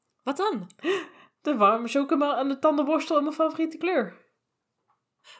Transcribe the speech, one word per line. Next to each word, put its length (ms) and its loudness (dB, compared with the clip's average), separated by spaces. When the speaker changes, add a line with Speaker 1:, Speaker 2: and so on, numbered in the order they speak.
Speaker 1:
Wat 140 -4
dan? 320 -2
Speaker 2:
De 140 0
warme 320 2
chocomel 500 0
en 100 0
de 120 -4
tandenborstel 580 2
in 60 2
mijn 120 -4
favoriete 420 -2
kleur. 480 -4